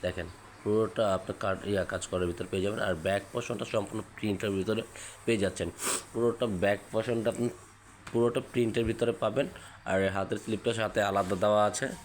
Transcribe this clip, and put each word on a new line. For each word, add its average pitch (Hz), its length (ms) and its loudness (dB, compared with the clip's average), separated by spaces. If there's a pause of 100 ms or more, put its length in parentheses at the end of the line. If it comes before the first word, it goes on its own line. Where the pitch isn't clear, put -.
দেখেন 90 220 -4 (360)
পুরোটা 107 420 2 (120)
আপনার 95 260 -4
কাট, 95 160 0 (120)
ইয়া, 98 120 2 (100)
কাজ 92 180 -4
করার 90 200 0
ভিতরে 90 200 -6
পেয়ে 95 140 0
যাবেন। 107 220 0
আর 95 80 0 (120)
ব্যাক 98 160 2 (100)
পোর্শনটা 117 420 -4
সম্পূর্ণ 107 260 -2 (160)
প্রিন্টের 104 420 -2
ভিতরে 107 240 0 (420)
পেয়ে 113 200 2
যাচ্ছেন। 90 240 -2 (440)
পুরোটা 117 340 2 (160)
ব্যাক 101 160 4 (140)
পোর্শনটা 113 420 0
আপনি 120 140 0 (640)
পুরোটা 117 280 4 (120)
প্রিন্টের 117 380 2
ভিতরে 117 220 2 (100)
পাবেন। 117 240 2 (440)
আর 95 100 4 (160)
হাতের 98 260 -2
স্লিপটা 110 380 0
সাথে 107 200 2 (100)
আলাদা 98 340 2
দেওয়া 104 160 6 (100)
আছে - 160 -4 (180)